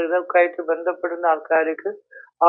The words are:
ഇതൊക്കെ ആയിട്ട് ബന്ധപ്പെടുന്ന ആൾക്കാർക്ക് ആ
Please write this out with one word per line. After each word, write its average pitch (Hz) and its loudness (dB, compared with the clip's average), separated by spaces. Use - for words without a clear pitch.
ഇതൊക്കെ 175 0
ആയിട്ട് 175 0
ബന്ധപ്പെടുന്ന 170 -4
ആൾക്കാർക്ക് 160 0
ആ 170 8